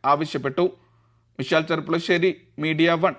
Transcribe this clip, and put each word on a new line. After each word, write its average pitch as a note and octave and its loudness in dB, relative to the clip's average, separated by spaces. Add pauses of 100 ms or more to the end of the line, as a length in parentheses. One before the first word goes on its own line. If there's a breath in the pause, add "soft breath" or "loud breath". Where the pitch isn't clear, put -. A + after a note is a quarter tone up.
(120)
ആവശ്യപ്പെട്ടു. D3 0 (720)
വിശാൽ D#3+ 0
ചെർപ്പുളശ്ശേരി, E3+ 0 (320)
മീഡിയ D#3+ 2
വൺ D#3 0